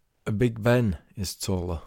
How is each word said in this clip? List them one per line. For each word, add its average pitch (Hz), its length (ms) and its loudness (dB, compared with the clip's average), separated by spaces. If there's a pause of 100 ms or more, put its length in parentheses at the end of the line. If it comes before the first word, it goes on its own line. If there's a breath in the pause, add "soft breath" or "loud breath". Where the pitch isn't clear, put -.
(380)
Big 117 240 0
Ben 117 340 4 (180)
is 95 200 -6
taller. 90 520 -4